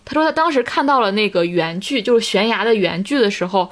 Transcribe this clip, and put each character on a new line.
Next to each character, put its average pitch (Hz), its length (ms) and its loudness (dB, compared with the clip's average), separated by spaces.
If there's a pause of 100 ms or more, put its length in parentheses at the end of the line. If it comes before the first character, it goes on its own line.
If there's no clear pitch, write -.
他 - 100 -12
说 302 100 2
他 311 80 2
当 320 200 0
时 269 120 2
看 294 220 -2
到 269 140 4
了 208 120 2
那 208 180 0
个 170 160 0
原 170 340 -2
剧， 262 220 -4
就 233 180 2
是 226 60 -2
悬 208 220 0
崖 208 160 -2
的 226 100 2
原 180 300 0
剧 277 160 -2
的 208 100 4
时 202 160 -4
候， 180 260 -2